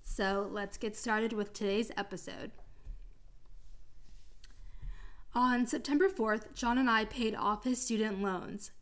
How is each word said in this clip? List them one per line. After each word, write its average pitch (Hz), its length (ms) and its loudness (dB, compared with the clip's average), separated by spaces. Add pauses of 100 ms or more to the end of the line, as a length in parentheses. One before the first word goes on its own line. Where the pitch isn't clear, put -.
so 196 480 0
let's 202 260 -4
get 214 200 -2
started 220 360 2
with 208 200 -2
today's 214 440 2
episode. - 540 -6 (2750)
On 247 320 6
September 294 440 4
fourth, 220 440 0
John 240 240 2
and 262 120 6
I 220 160 6
paid 220 280 0
off 208 300 0
his 254 180 4
student 214 400 2
loans. 190 500 -2 (100)